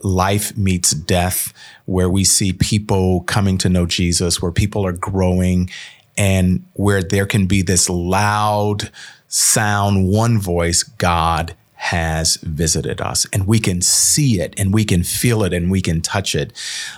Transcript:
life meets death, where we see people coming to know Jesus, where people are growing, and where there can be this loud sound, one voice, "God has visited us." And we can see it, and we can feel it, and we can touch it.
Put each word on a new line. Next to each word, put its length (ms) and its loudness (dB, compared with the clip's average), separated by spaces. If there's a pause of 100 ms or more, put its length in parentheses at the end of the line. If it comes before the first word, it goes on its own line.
life 540 0
meets 360 0
death, 600 -2 (320)
where 260 0
we 140 2
see 280 2
people 720 0
coming 360 0
to 100 0
know 180 2
Jesus, 560 0
where 100 -2
people 340 0
are 60 -2
growing, 760 0 (460)
and 560 2
where 300 2
there 240 0
can 200 0
be 160 2
this 260 0
loud 1000 0 (380)
sound, 800 2
one 300 2
voice, 440 0
"God 720 -2 (200)
has 680 -2
visited 580 -2
us." 320 -4
And 140 0
we 140 2
can 220 -2
see 580 2
it, 180 -6
and 160 2
we 100 2
can 200 2
feel 400 0
it, 80 -2
and 180 -2
we 100 2
can 200 0
touch 340 -4
it. 180 -4 (460)